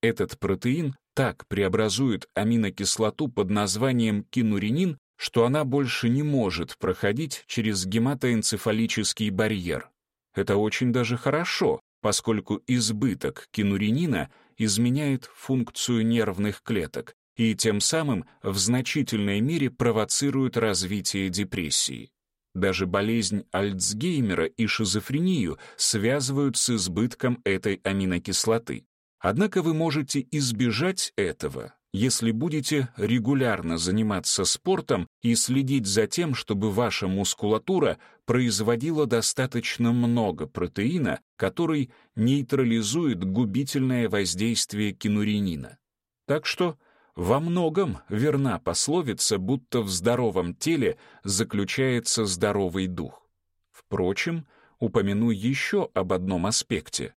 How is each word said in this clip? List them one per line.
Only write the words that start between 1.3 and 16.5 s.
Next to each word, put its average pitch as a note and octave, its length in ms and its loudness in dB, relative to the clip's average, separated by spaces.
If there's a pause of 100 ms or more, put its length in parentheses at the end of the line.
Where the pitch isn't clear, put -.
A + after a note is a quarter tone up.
преобразует G#2 840 0
аминокислоту G#2+ 920 0
под G#2+ 220 -2
названием G#2 760 2
кинуренин, A#2 720 0 (200)
что - 280 2
она C#3+ 200 2
больше B2+ 420 0
не C3 160 2
может G#2 540 -2
проходить G#2+ 720 -4
через G#2 380 -2
гематоэнцефалический A2 1500 0
барьер. F#2 580 -2 (440)
Это G2 220 0
очень G#2+ 380 2
даже B2 240 0
хорошо, - 640 0 (200)
поскольку G#2 680 0
избыток A2+ 840 -2
кинуренина G#2+ 760 0 (280)
изменяет B2 760 0
функцию A#2+ 720 -2
нервных G#2 560 0